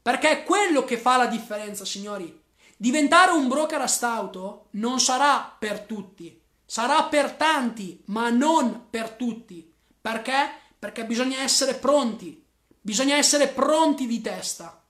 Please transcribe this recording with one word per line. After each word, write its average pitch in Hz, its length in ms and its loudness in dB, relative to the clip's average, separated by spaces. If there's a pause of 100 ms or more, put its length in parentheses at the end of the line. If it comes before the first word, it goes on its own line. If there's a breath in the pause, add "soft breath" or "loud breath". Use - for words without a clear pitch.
Perché 277 300 0
è 302 140 0
quello 359 400 2
che 233 120 -4
fa 247 200 2
la 247 100 4
differenza, 208 580 -8
signori. 196 560 -10 (360 soft breath)
Diventare 302 560 4
un 277 160 2
broker 302 320 -2
astauto 214 920 -6
non 233 280 -2
sarà 254 580 2
per 208 220 -6
tutti, 190 600 -14 (240)
sarà 269 400 0
per 294 280 0
tanti, 233 720 -2
ma 233 240 -2
non 269 580 2
per 226 220 -6
tutti. 220 580 -10 (320)
Perché? 247 640 -4 (120)
Perché 214 260 -10
bisogna 254 360 -2
essere 269 340 2
pronti, 233 720 0 (360)
bisogna 262 360 0
essere 285 320 4
pronti 285 580 2
di 226 140 -2
testa. 185 680 -10